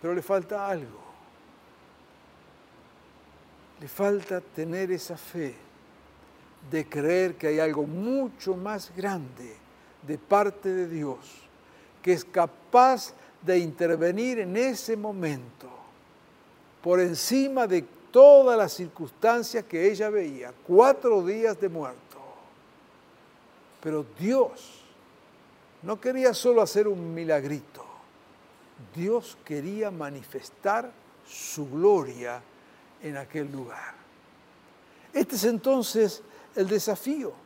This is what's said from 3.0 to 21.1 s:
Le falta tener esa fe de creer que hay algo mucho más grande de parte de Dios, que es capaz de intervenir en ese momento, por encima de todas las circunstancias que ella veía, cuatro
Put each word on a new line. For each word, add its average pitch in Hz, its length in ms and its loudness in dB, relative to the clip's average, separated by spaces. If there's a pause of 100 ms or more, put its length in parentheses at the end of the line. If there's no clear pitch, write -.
Le 147 60 -18
falta 196 520 -4
tener 175 520 -8
esa 170 260 -8
fe 143 380 -10 (1160)
de 156 160 -4
creer 170 480 -2
que 160 120 -6
hay 156 120 0
algo 156 240 -2
mucho 196 720 -4
más 190 400 -10
grande 127 600 -10 (480)
de 147 120 -8
parte 202 520 0
de 185 180 -4
Dios, 147 300 -8 (840)
que 180 120 2
es 170 100 -2
capaz 247 920 2 (280)
de 180 160 2
intervenir 175 840 -2
en 185 160 -6
ese 226 400 -2
momento, 156 760 -10 (1120)
por 180 200 2
encima 247 680 0
de 180 180 0 (240)
todas 269 480 12
las 190 140 0
circunstancias 214 960 -4
que 180 260 2
ella 208 180 -4
veía, 139 440 -6 (120)
cuatro 226 600 4